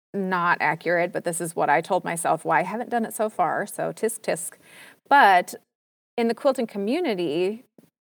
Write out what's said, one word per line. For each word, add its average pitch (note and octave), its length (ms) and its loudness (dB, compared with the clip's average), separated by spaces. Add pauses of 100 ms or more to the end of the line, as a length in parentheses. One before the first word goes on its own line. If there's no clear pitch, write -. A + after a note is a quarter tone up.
(140)
not F#3 480 0
accurate, E3+ 500 0
but E3 140 -6
this E3+ 160 -4
is E3+ 120 -6
what D#3 160 0
I D3+ 120 4
told F3+ 240 -2
myself E3 400 -2
why D#3+ 140 2
I E3+ 40 0
haven't A3+ 260 -8
done A#3 140 -2
it G3+ 100 -8
so G#3+ 140 -2
far. E3+ 380 -2
So D#3+ 260 -6
tisk A3 300 -6
tisk. E3+ 320 -6 (560)
But G3+ 460 6 (600)
in A#3 140 0
the - 60 0
quilting C4 320 0
community, G3+ 1000 -2 (360)